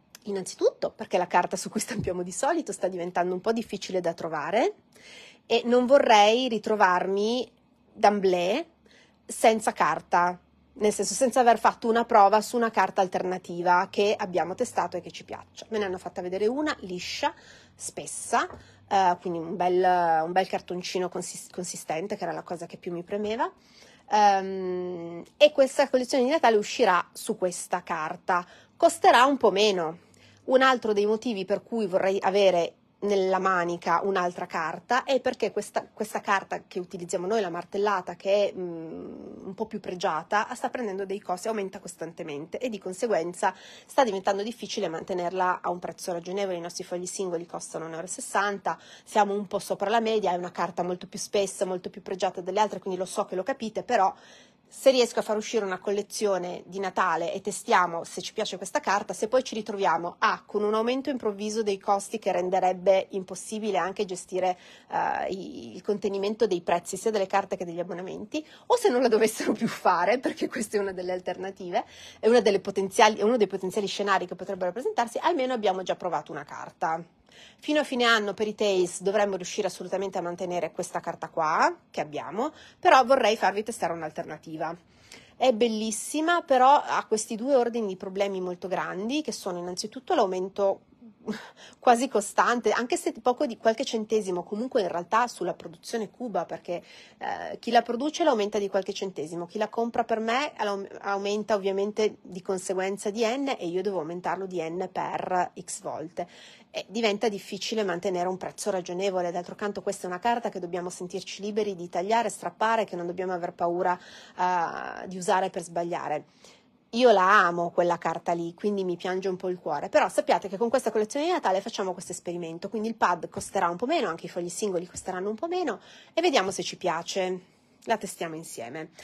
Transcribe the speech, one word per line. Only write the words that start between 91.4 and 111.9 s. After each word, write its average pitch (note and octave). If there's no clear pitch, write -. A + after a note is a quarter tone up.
quasi B3
costante, G#3+
anche B3
se E4+
poco B3
di A3+
qualche A3+
centesimo, G#3
comunque G#3+
in F3
realtà A3
sulla F3
produzione G3
cuba, F#3+
perché, E3+
eh, -
chi -
la A#3
produce B3+
l'aumenta A3
di G3+
qualche G3
centesimo, E3+
chi -
la G#3+
compra A#3
per A3+
me A#3
l'aum-, G3+
aumenta G3+
ovviamente G3+
di F3+
conseguenza F#3+
di A3
N C4+
e F3
io F3
devo F#3+
aumentarlo F3
di F3+
N E3+
per D#3+
X -
volte. E3
E -
diventa G#3
difficile G#3
mantenere F3+
un F#3
prezzo F#3
ragionevole. F#3
D'altro F3+
canto G3+
questa G3
è F3+
una F3+
carta A#3
che G3
dobbiamo F3+
sentirci F3+
liberi G#3
di F3
tagliare, G#3+